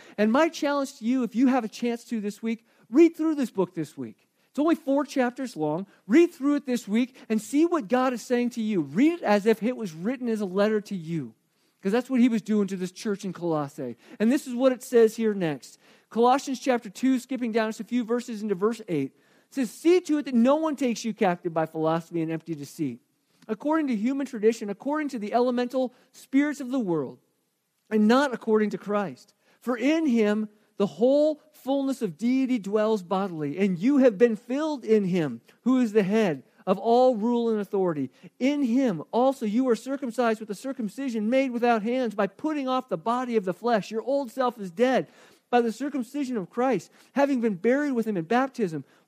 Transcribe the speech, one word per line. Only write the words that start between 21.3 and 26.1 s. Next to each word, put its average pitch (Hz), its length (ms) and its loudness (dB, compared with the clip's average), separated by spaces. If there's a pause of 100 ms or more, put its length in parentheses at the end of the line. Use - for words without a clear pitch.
by 160 140 0
philosophy 165 560 -2
and 160 100 -4
empty 160 220 -8
deceit, 139 460 -8 (480)
according 294 380 0
to 254 80 0
human 262 320 -2
tradition, 220 440 0
according 285 380 -4
to 254 100 -8
the 208 160 -6
elemental 247 580 0 (180)